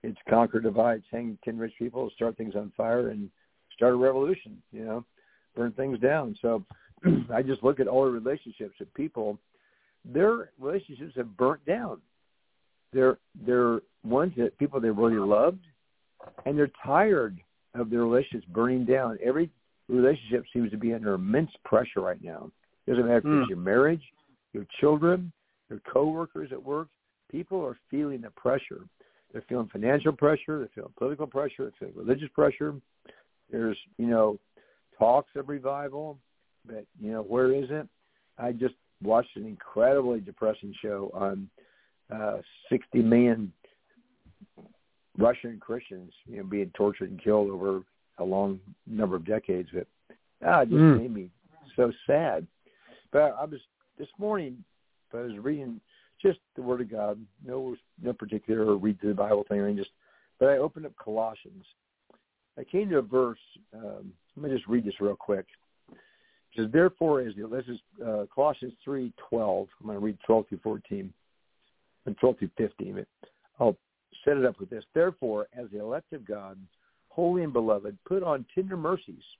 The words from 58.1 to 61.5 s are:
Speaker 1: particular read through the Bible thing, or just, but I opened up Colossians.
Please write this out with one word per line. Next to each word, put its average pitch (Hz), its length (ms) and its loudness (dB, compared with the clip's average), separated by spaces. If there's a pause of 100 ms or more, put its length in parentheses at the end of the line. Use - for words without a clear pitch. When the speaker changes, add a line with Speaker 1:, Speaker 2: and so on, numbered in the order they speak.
Speaker 1:
particular 107 640 0
read 98 240 0
through 104 100 0
the 101 40 0
Bible 104 300 2
thing, 101 160 -2
or 101 140 0
just, 98 160 -6 (480)
but 131 100 6
I 139 100 4
opened 151 280 -4
up - 100 -16
Colossians. 110 680 -8 (920)